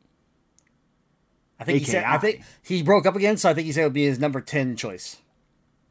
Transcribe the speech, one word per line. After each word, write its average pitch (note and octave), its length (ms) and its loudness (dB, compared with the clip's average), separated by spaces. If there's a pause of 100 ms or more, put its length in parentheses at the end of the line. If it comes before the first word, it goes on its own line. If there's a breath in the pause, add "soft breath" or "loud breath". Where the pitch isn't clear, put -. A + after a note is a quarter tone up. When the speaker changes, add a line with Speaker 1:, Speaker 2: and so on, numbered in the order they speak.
(1600)
Speaker 1:
I - 60 -16
think C#3 160 2
he D3 60 -2
said, F3 180 0
I C3 120 2
Speaker 2:
A D3 40 0
K G#3 80 0
I. G#3+ 60 2
Speaker 1:
think - 100 -12 (200 soft breath)
he F3 200 -4
broke F#3 220 4
up F#3+ 100 2
again, G3+ 220 2
so F#3 120 2
I D#3 40 4
think D#3+ 120 -2
he D#3+ 60 -6
said D#3 100 0
it D#3 40 4
would C3+ 80 0
be C#3+ 120 2
his C3 140 0
number C3+ 220 -2
ten C3 340 -2
choice. G2 400 -10 (760)